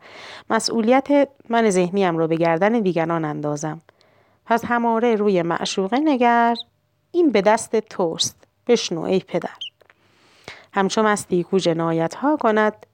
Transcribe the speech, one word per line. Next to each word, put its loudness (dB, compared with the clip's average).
مسئولیت 0
من 2
ذهنیم 0
رو 0
به 0
گردن 2
دیگران -2
اندازم. -6
پس 0
هماره 0
روی 2
معشوقه -2
نگر، 2
این 4
به 2
دست 2
توست، -4
بشنو 0
ای 0
پدر. -8
همچو 0
مستی 0
کو 0
جنایت -2
ها 0
کند 0